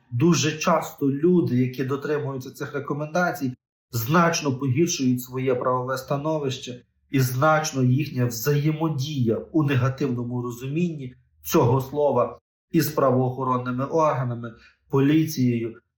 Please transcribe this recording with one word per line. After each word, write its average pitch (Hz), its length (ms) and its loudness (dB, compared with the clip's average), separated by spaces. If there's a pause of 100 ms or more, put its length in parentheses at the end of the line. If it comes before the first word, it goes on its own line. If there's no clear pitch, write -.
(120)
Дуже 151 460 2
часто 151 540 0
люди, 143 460 2
які 127 260 0
дотримуються 135 680 -4
цих 135 220 -10
рекомендацій, 147 800 -4 (380)
значно 147 680 0
погіршують 135 640 2
своє 127 340 -2
правове 127 420 -2
становище 143 880 -4 (240)
і 139 100 2
значно 135 640 2
їхня 127 420 2
взаємодія 147 1120 0 (140)
у 156 120 2
негативному 123 760 -2
розумінні 135 760 -4 (280)
цього 131 380 2
слова 135 580 0 (320)
із 160 180 2
правоохоронними 127 960 0
органами, 127 680 -2 (380)
поліцією 127 840 2 (240)